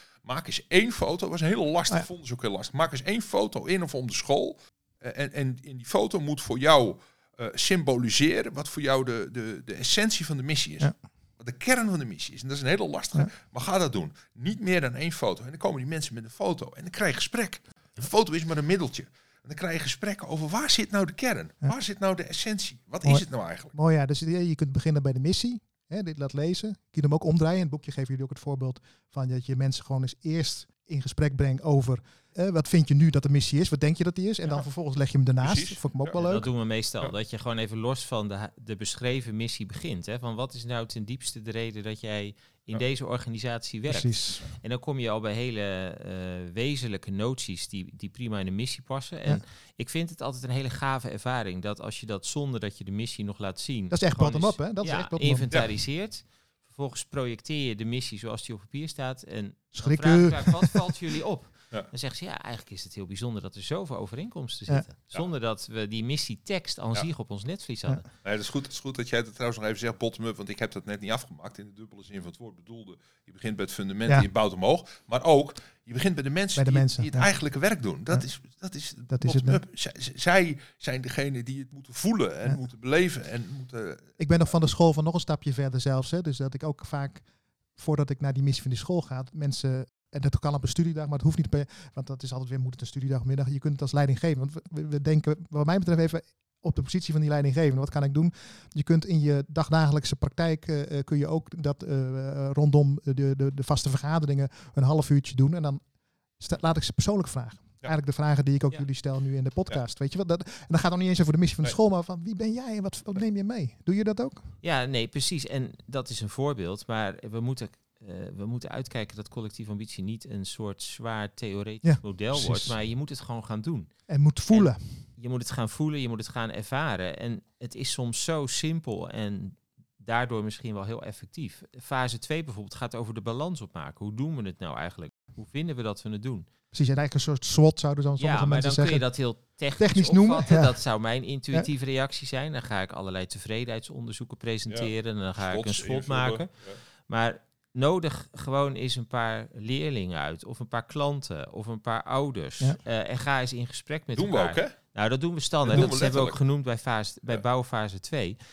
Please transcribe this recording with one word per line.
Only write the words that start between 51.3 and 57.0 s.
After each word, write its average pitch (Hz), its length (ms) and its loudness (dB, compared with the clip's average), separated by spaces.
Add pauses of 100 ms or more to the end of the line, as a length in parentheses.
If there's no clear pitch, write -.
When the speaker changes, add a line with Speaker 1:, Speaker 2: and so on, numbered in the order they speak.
Speaker 3:
dat 104 180 -6
als - 200 -10
je 113 60 -14
dat 101 200 -6
zonder 139 340 -4
dat 104 180 -6
je 95 60 -12
de 98 60 -10
missie 107 340 -6
nog 101 140 -8
laat 98 220 -6
zien, 110 280 -4
Speaker 2:
Dat 175 140 0
is 185 60 2
echt 135 80 0
Speaker 3:
gewoon 147 160 4
Speaker 2:
bottom-up, 180 260 2
Speaker 3:
eens, 151 100 -2
Speaker 2:
hè? 226 60 -6
Dat 202 100 -4
is 160 60 -4
Speaker 3:
ja, 139 80 0
Speaker 2:
echt 285 100 -6
bottom-up. 147 280 2
Speaker 3:
inventariseert. 123 880 -2 (400)
Vervolgens - 400 -8